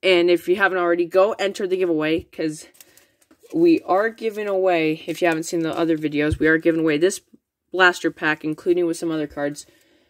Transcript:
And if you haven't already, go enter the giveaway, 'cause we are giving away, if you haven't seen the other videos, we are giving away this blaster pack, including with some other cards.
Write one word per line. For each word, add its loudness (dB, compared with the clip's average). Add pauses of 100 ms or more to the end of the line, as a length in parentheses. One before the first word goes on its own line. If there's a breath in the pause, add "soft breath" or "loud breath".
And 4
if 2
you 2
haven't 0
already, 0
go 4
enter -4
the -2
giveaway, 0 (100)
'cause -8 (840 soft breath)
we 4
are 0
giving -8
away, 0
if -6
you 2
haven't 0
seen -4
the -4
other 0
videos, -2
we 0
are 4
giving 0
away 0
this 0 (520)
blaster 2
pack, -4
including -2
with -2
some -6
other -4
cards. -8 (440 soft breath)